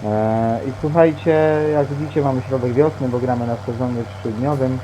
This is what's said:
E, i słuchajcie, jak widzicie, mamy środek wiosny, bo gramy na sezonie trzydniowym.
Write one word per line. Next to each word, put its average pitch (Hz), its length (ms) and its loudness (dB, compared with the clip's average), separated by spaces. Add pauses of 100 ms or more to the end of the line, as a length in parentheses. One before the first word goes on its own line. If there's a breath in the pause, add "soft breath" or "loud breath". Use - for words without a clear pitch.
E, 110 640 0
i 127 120 -6
słuchajcie, 160 500 2 (420)
jak 147 140 2
widzicie, 147 360 -2
mamy 131 200 0
środek 123 300 -2
wiosny, 139 360 2
bo 123 100 -2
gramy 123 280 -2
na 117 100 -2
sezonie 120 460 -4 (180)
trzydniowym. 131 640 -2